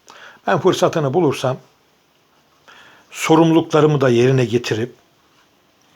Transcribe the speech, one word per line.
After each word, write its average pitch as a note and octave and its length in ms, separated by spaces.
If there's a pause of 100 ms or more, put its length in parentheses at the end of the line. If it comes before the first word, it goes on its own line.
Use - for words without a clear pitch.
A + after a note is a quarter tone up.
(460)
Ben G3 120
fırsatını E3+ 560
bulursam C#3 420 (1500)
sorumluluklarımı D#3+ 920
da C3+ 80
yerine B2 360
getirip A#2 500 (1000)